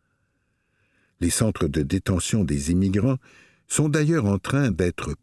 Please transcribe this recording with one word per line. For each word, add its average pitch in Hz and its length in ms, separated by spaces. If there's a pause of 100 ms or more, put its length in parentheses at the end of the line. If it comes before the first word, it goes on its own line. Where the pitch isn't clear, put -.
(1200)
Les 85 100
centres 101 380
de 76 160
détention 95 640
des 71 260
immigrants 98 480 (480)
sont 151 220
d'ailleurs 151 360
en 98 140
train 139 320
d'être 87 520